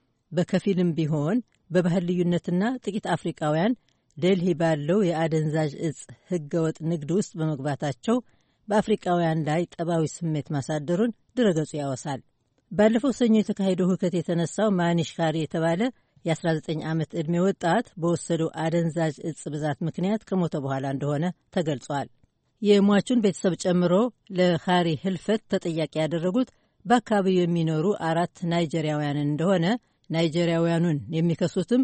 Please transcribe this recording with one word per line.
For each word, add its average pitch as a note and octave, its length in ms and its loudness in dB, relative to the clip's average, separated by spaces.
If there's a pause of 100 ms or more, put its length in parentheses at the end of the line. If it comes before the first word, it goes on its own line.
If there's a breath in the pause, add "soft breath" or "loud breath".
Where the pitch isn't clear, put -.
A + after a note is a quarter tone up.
(320)
በከፊልም F3+ 600 0
ቢሆን D#3 440 0 (340)
በባህል F3 340 2
ልዩነትና F3 580 0 (180)
ጥቂት G3+ 260 -8
አፍሪቃውያን E3+ 720 -2 (400)
ዴልሂ F3+ 380 2
ባለው D#3+ 480 0
የአደንዛዥ D#3 680 0 (100)
እጽ D#3+ 160 -4 (280)
ህገወጥ D#3+ 560 -2
ንግድ D#3 300 -4
ውስጥ G3+ 240 0
በመግባታቸው D3+ 800 -2 (520)
በአፍሪቃውያን F3 760 0
ላይ D3+ 260 0
ጠባዊ E3 380 -2
ስሜት D#3 420 -4
ማሳደሩን D#3+ 640 -2 (200)
ድረገጹ E3+ 400 2
ያወሳል። C#3 460 -6 (520)
ባለፈው A3+ 400 4
ሰኞ A3+ 220 2
የተካሄደው F#3+ 540 2
ሁከት F3+ 260 0
የተነሳው F3 560 0
ማኒሽ E3+ 420 2
ካሪ D#3+ 260 0
የተባለ E3 440 -2 (420)
የአስራ E3 280 -2
ዘጠኝ D#3 320 -4
ዓመት D#3+ 280 -2
ዕድሜ E3+ 280 -2
ወጣት F#3 560 0
በወሰደው E3 600 -2
አደንዛዥ E3 680 -2
እጽ D#3+ 260 -8
ብዛት D3+ 320 -4
ምክንያት F#3 440 -2
ከሞተ F3+ 360 -2
በኋላ C3+ 300 -4
እንደሆነ C#3+ 340 -2 (280)
ተገልጿል። C#3+ 560 -4 (540)
የሟቹን G3+ 580 4
ቤተሰብ G3 380 0
ጨምሮ F3+ 360 2 (380)
ለካሪ F3+ 640 2
ህልፈት G3 520 -2
ተጠያቂ E3 460 -2
ያደረጉት E3+ 540 0 (360)
በአካባቢው G3 520 2
የሚኖሩ E3+ 500 2 (140)
አራት E3 360 -2 (100)
ናይጄሪያውያንን D3+ 800 -2
እንደሆነ፣ E3 380 0 (460)
ናይጄሪያውያኑን E3+ 880 0 (140)
የሚከሱትም F3 720 0